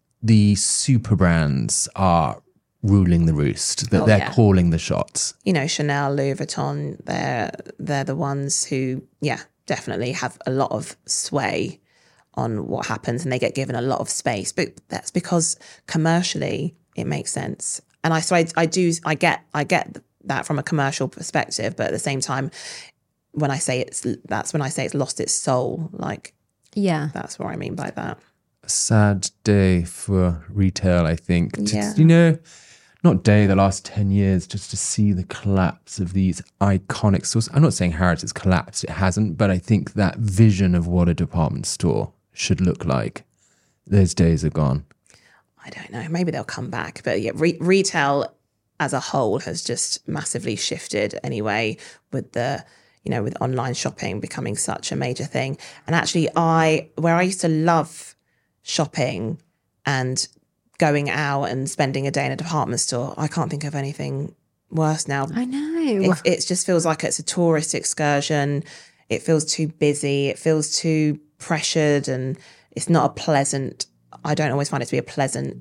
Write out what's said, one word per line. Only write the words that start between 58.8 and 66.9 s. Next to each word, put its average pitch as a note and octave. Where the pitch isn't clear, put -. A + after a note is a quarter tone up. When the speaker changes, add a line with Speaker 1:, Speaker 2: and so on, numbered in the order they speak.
Speaker 2:
and C3
going D3
out C#3
and C3
spending C3+
a C#3
day C#3
in C3
a C3+
department D3+
store, B2+
I D3+
can't D3+
think D3+
of D3+
anything C#3
worse D#3
now. C#3
Speaker 3:
I B3
know. C#4
Speaker 2:
It, E3+
it -
just F3+
feels E3+
like D#3